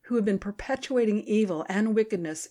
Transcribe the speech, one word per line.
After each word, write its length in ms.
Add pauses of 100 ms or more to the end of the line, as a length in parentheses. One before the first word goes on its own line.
who 120
have 100
been 140
perpetuating 840
evil 460
and 280
wickedness 540